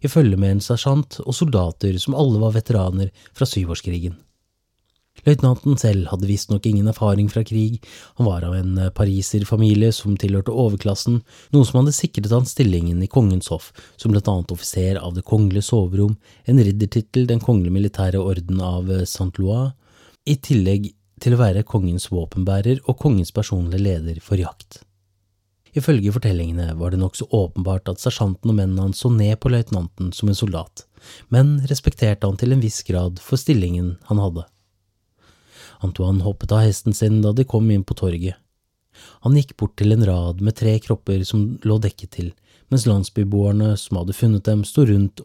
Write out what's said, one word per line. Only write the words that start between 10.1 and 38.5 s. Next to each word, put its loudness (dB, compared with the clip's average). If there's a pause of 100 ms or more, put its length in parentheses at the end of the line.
tilhørte -2
overklassen, 0 (300)
noe 8
som 2
hadde 2
sikret -4
han 2
stillingen 0
i -2
kongens 2
hoff, -8 (240)
som 0
blant 2
annet -2
offiser -2
av -8
det -6
kongelige 2
soverom, 0 (300)
en 4
riddertittel 0
den 0
kongelige 2
militære 0
orden -2
av, -4
eh, -2
Saint -6
Louis, -2 (540)
i 0
tillegg 0 (280)
til 2
å 4
være 2
kongens -2
våpenbærer -2
og -2
kongens 0
personlige -2
leder -2
for -4
jakt. -8 (920)
Ifølge 2
fortellingene -2
var -4
det 0
nokså -4
åpenbart -2
at -6
sersjanten -2
og 2
mennene 0
hans -2
så 2
ned 2
på 0
løytnanten -2
som -2
en 2
soldat, -6 (460)
men 4
respekterte -2
han -2
til 0
en 2
viss -4
grad -4
for -2
stillingen -2
han 0
hadde. -4 (1400)
Antoine -2
hoppet -4
av 4
hesten 0
sin 2
da 2
de 0
kom 0
inn 2
på -6
torget. -4 (880)